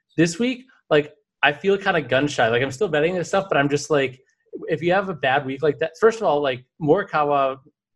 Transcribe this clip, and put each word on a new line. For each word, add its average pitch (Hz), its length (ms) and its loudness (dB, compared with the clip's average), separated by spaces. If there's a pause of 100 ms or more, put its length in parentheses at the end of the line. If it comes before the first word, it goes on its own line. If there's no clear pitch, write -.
(180)
this 170 200 2
week, 247 280 -4 (240)
like, 147 240 2 (280)
I 139 120 4
feel 196 240 0
kinda 190 240 0
gun 131 260 0
shy. 139 220 0
Like, 120 120 2
I'm 135 100 -2
still 196 180 -4
betting 156 260 0
this 170 140 -6
stuff, 196 200 0
but 165 80 0
I'm 143 120 2
just 143 200 -2
like, 135 300 0 (480)
if 151 160 -4
you 170 100 0
have 190 160 0
a 190 40 -6
bad 135 320 0
week 135 180 -10
like 151 160 0
that, 160 200 -4
first 220 200 4
of 214 80 -2
all, 147 140 2
like, 131 240 -4 (160)
Morikawa 147 760 0 (360)